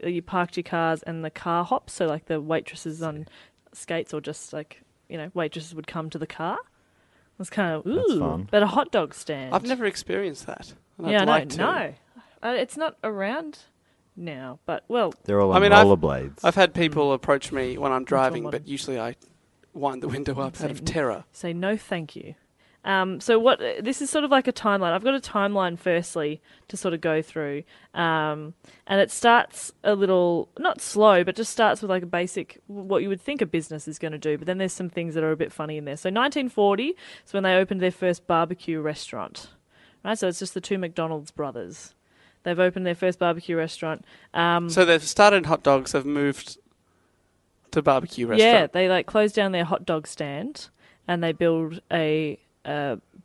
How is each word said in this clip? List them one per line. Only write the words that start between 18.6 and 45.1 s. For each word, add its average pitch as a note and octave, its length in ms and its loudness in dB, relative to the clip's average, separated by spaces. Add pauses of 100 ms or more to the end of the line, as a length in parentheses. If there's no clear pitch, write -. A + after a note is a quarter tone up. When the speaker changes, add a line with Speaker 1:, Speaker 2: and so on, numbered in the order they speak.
Speaker 3:
but D3 80 -20
usually C3+ 320 -6
I A#2+ 160 -6 (560)
wind C#3 300 -4
the - 60 -4
window C3+ 300 -6
up C3+ 220 -6
out D3+ 100 -6
of C#3+ 80 -12
Speaker 1:
Say, D3 60 -12
Speaker 3:
terror. C#3 480 -2
Speaker 1:
say, E3+ 220 -8
"No, F#3+ 240 -2
thank E3 360 -10
you." - 200 -18 (480)
Um, F#3+ 380 -2
so A3+ 180 4
what? A#3 220 4 (200)
This B3+ 220 -4
is C4+ 80 -6
sort D4+ 140 0
of C#4+ 60 0
like C4 180 4
a B3 60 0
timeline. G3 380 0
I've F#3+ 120 0
got C4+ 100 2
a C4+ 60 -2
timeline G3 580 -2
firstly E3 600 -2 (280)
to - 100 -12
sort - 160 -2
of D#3+ 80 -4
go D#3+ 200 2
through, D3 400 -6 (320)
um, D#3 580 -2 (340)
and G3 140 2
it G3 100 2
starts - 600 2 (120)
a G#3 100 4
little, F3+ 540 2 (100)
not F4 220 -2
slow, G#3 440 6
but G#3 120 -4
just A3+ 160 -6
starts G#3+ 300 2
with, G3+ 80 -4
like, F#3 120 0
a F3 40 -10
basic, F3 520 -6 (100)
what G3 340 -2
you G3 80 -4
would F#3+ 100 -4
think C#4+ 220 -6
a G3+ 40 -2
business D#3 400 -6
is D#3 120 -12
gonna D#3 200 -8
do. D3+ 200 -2
But D#3 80 -14
then F#3 120 -2
there's F#3+ 140 -2
some F#3 180 -8
things E3+ 240 -6
that D#3+ 100 0
are D#3 80 2
a D#3 40 -2
bit D#3 160 -4
funny D#3 260 -8
in D3 80 -10
there. C#3 120 -8
So - 120 -4
nineteen B3+ 400 0
forty G#3+ 440 2 (320)
is - 60 -20
when G3 100 -2
they F#3 140 4
opened F#3+ 240 2
their F3+ 100 2
first F3+ 360 -2
barbecue E3+ 540 -2
restaurant. D3 680 -10 (540)
Right, G#3+ 160 -4
so F#3+ 100 0
it's E3+ 100 -4
just F#3+ 160 -8
the F3+ 80 -8
two G3 160 -4
McDonald's D#3+ 520 -6
brothers. A#2 640 -10 (480)
They've F3 160 -4
opened F3+ 280 2
their F3 80 0
first F3+ 240 0
barbecue E3+ 360 0
restaurant. D#3+ 520 -4 (260)
Um, E3+ 380 2
Speaker 3:
So F3+ 160 6
they've E3 180 4
started G3+ 400 6